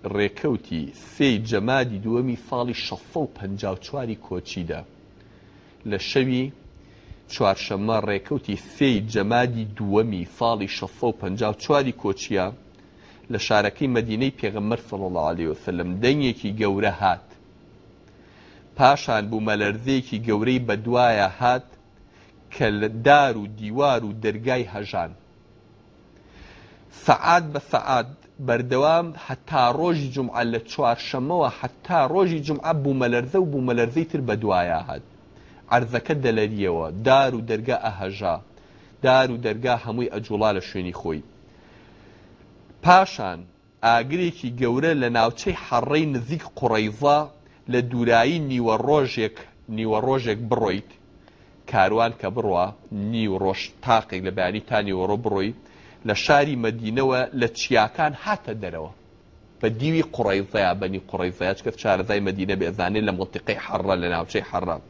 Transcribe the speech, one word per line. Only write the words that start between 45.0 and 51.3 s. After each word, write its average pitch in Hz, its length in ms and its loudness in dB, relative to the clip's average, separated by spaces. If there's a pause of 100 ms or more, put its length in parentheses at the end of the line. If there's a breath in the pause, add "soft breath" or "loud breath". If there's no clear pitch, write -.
لە 123 140 0
ناوچەی 117 480 0
حەڕەی 135 500 0
نزیک 127 300 -6 (140)
قوڕەیزا، 113 600 2 (540 soft breath)
لە 123 80 4 (100)
دوورایی 120 480 4 (120)
نیوە 117 240 2 (120)
ڕۆژێک، 127 500 0 (400)
نیوە 110 300 0
ڕۆژێک 117 340 0 (100)
بڕۆیت، 104 400 0 (800 soft breath)